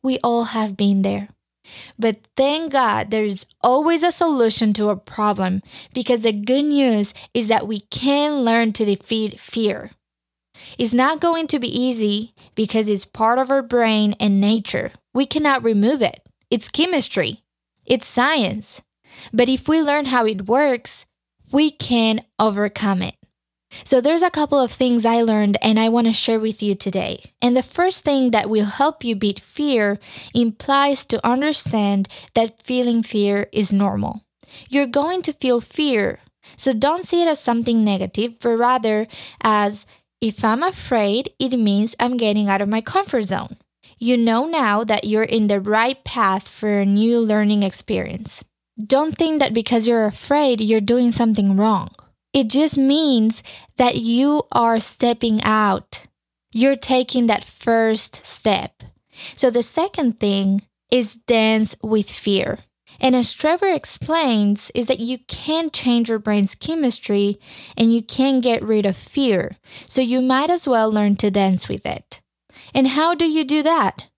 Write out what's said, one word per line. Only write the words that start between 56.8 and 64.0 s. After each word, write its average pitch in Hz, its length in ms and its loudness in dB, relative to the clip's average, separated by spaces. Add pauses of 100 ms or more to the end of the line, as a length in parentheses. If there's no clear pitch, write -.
that 208 160 0
first 226 840 -2
step. - 580 -4 (520)
So 254 140 2
the 240 140 0
second 311 560 -2
thing 196 440 0 (260)
is 240 260 0
dance 220 680 2
with 214 260 0
fear. - 500 -2 (400)
And 254 160 2
as 247 180 -2
Trevor 339 360 0
explains, 247 1080 -2